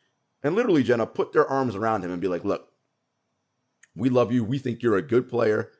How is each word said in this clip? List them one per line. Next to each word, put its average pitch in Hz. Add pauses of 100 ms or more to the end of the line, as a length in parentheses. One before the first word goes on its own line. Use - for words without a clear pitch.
(440)
and 151
literally, 202
Jenna, 113
put -
their 151
arms 135
around 107
him 90
and 90
be 95
like, 87
"Look, 98 (1300)
we 131
love 120
you. 123
We 123
think 117
you're 110
a 92
good 123
player. 113